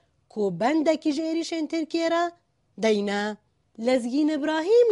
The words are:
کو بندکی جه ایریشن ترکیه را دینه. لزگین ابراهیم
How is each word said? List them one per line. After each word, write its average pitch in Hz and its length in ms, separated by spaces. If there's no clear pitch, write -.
کو 208 200
بندکی 302 600
جه 294 120
ایریشن 320 440
ترکیه 330 420
را 339 220
دینه. 208 560
لزگین 254 540
ابراهیم 320 580